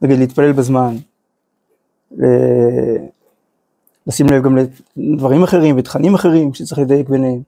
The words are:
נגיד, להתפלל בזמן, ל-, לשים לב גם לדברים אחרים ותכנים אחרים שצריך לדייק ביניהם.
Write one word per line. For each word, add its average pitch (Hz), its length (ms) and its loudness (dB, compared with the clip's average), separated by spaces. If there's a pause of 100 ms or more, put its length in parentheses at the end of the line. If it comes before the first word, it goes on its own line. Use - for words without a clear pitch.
נגיד, 135 180 2
להתפלל 135 320 0
בזמן, 127 440 -2 (1160)
ל-, 123 920 0 (1040)
לשים 143 200 0
לב 139 160 2
גם 135 140 2 (400)
לדברים 143 460 0
אחרים 160 340 2
ותכנים 139 380 0
אחרים 160 380 0
שצריך - 260 -10
לדייק 139 300 0
ביניהם. 131 380 -2